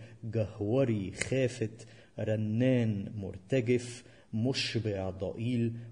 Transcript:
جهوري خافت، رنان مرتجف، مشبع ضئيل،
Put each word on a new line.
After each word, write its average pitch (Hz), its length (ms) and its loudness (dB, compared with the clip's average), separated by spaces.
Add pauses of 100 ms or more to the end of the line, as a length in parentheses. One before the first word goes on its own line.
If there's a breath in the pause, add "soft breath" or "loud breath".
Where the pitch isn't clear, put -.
(240 loud breath)
جهوري 107 880 0
خافت، - 760 -2 (320 loud breath)
رنان 110 960 2
مرتجف، 120 880 0 (300 loud breath)
مشبع 110 760 0
ضئيل، 113 600 0 (180)